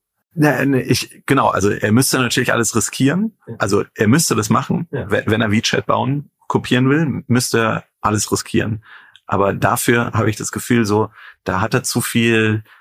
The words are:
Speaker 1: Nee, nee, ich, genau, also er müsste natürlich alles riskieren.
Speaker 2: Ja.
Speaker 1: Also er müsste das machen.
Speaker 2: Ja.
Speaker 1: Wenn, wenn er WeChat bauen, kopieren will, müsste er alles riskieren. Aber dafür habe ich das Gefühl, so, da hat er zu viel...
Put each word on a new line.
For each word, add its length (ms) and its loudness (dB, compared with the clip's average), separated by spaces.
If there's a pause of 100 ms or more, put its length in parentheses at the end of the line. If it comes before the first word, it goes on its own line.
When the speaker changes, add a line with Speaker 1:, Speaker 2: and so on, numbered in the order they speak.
(340)
Speaker 1:
Nee, 320 2
nee, 140 2
ich, 460 -4
genau, 240 2
also 200 0
er 220 0
müsste 260 2
natürlich 340 0
alles 220 0
riskieren. 640 0 (100)
Speaker 2:
Ja. 120 -14
Speaker 1:
Also 260 0 (100)
er 140 2
müsste 260 2
das 160 -2
machen. 400 -2
Speaker 2:
Ja. 180 -8
Speaker 1:
Wenn, 180 -2
wenn 140 0
er 120 0
WeChat 340 -2
bauen, 460 -2 (160)
kopieren 400 0
will, 380 0
müsste 320 0
er 260 -2 (160)
alles 320 -2
riskieren. 500 -4 (440)
Aber 260 0
dafür 600 2
habe 180 2
ich 60 -4
das 140 -10
Gefühl, 360 0
so, 240 0 (340)
da 160 -2
hat 140 0
er 80 0
zu 180 -2
viel... 640 0 (160)